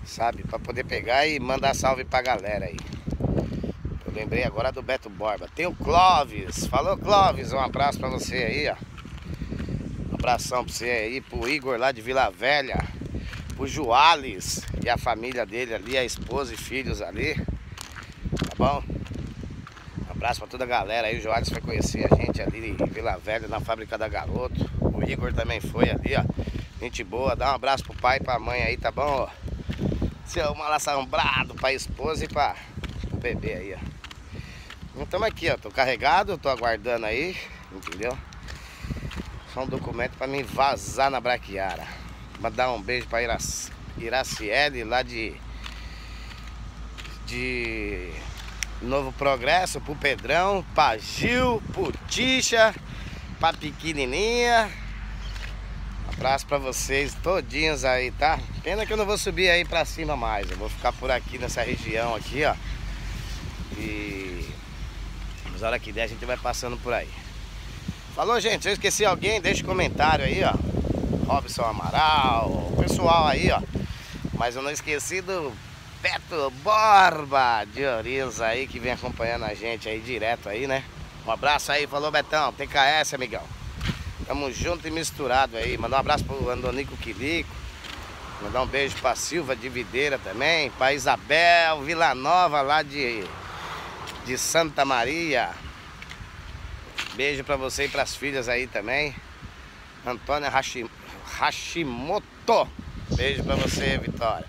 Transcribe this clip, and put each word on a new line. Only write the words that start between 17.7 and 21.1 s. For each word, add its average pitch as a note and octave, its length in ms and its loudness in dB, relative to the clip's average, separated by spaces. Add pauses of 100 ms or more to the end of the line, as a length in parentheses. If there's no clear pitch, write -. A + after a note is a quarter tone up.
bom? C3+ 260 2 (1200)
Um - 40 -10
abraço A2 280 -2
pra G#2+ 100 -10
toda B2+ 140 -4
a B2 40 -4
galera A2 400 2
aí. A#2 120 0